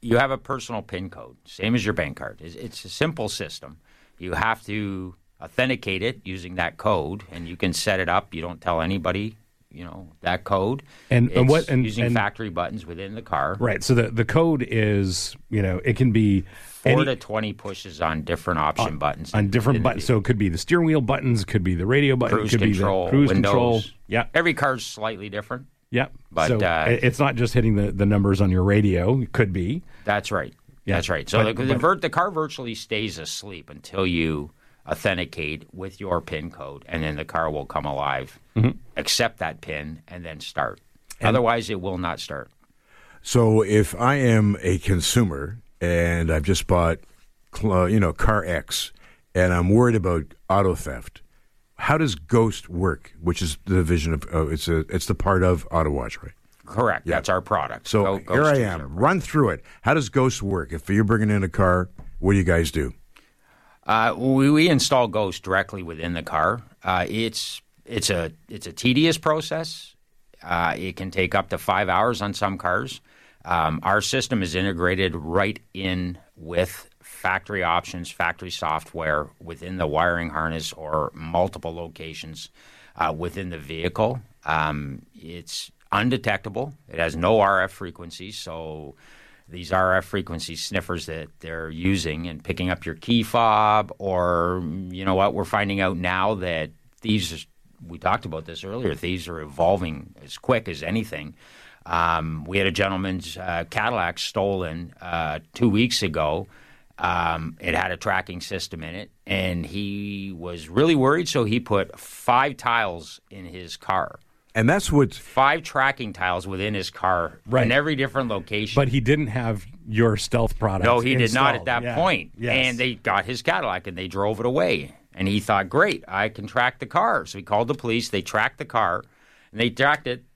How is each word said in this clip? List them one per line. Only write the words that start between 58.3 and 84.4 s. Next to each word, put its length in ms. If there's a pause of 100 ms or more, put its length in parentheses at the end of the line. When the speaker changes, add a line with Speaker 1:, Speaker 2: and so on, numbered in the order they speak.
Speaker 1:
Ghost 80
Speaker 3:
I 40
Speaker 1:
is 40
Speaker 3:
am. 220
Speaker 1:
our 80
Speaker 3:
Run 320
through 300
it. 120 (200)
How 120
does 140
Ghost 340
work? 300
If 180
you're 140
bringing 260
in 140
a 40
car, 420 (280)
what 140
do 60
you 60
guys 280
do? 200 (920)
Speaker 1:
Uh, 320
we, 320
we 180
install 380
Ghost 380
directly 400
within 300
the 100
car. 360 (220)
Uh, 260
it's, 540 (240)
it's 240
a, 220 (160)
it's 180
a 60
tedious 440
process. 800 (480)
Uh, 340
it 200
can 140
take 240
up 160
to 60
five 320
hours 320
on 140
some 240
cars. 420 (440)
Um, 380
our 180
system 420
is 120
integrated 600
right 440 (140)
in 460 (180)
with 520 (140)
factory 600
options, 480
factory 400
software 800 (120)
within 380
the 80
wiring 440
harness 420
or 420
multiple 600
locations, 760 (460)
uh, 200
within 340
the 80
vehicle. 640 (240)